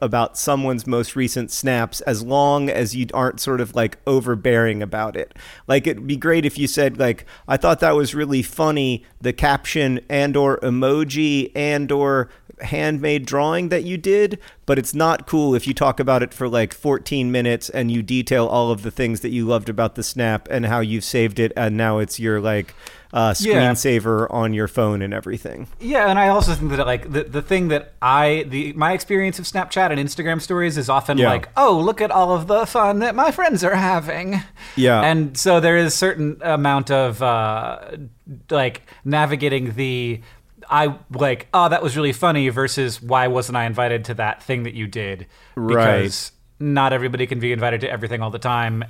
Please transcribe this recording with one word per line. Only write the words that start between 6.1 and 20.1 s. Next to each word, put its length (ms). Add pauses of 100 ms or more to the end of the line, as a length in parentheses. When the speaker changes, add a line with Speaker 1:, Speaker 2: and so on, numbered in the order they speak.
Speaker 1:
great 300
if 140
you 80
said, 320
like, 260 (220)
"I 100
thought 220
that 160
was 180
really 300
funny, 600 (160)
the 140
caption 680 (100)
and 280
or 220
emoji 960
and 360
or 380 (320)
handmade 640
drawing 440
that 140
you 140
did," 400 (300)
but 100
it's 160
not 320
cool 300
if 100
you 80
talk 260
about 220
it 140
for, 120
like, 240
fourteen 600
minutes 400
and 180
you 140
detail 420
all 240
of 140
the 80
things 300
that 80
you 180
loved 220
about 260
the 80
snap 480